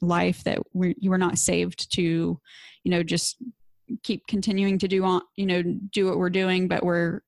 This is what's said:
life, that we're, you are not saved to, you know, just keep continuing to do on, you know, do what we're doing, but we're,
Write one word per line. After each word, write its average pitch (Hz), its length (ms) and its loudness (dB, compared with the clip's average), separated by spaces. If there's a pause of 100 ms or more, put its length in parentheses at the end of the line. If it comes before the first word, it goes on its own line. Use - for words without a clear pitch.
life, 175 440 0
that - 140 -2 (140)
we're, 180 260 0
you 190 140 0
are 185 60 2
not 180 200 0
saved 175 540 -2
to, 185 100 -2 (840)
you 180 60 0
know, 170 120 2
just 165 340 -2 (680)
keep - 240 -6
continuing 196 520 0
to 190 100 0
do 190 160 2
on, 185 180 2 (140)
you 196 100 -2
know, 175 160 2
do 196 440 0
what 180 120 0
we're 180 120 2
doing, 185 380 2
but 175 160 0
we're, 170 440 0